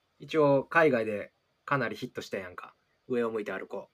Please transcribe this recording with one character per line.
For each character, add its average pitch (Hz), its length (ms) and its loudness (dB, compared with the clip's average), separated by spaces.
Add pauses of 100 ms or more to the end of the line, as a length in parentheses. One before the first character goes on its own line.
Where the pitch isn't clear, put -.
(180)
一 151 200 -6
応 143 260 6
海 160 280 4
外 113 140 2
で 104 280 -6 (320)
か 143 120 0
な 117 120 -2
り - 80 -8
ヒ 127 100 -10
ッ - 60 -20
ト 98 80 -10
し - 80 -14
た 107 80 -6
や 92 100 -10
ん 90 80 -18
か。 - 180 -16 (340)
上 120 180 0
を 113 60 -2
向 110 100 -4
い - 20 -6
て 101 80 -8
歩 - 160 -8
こ 92 260 -12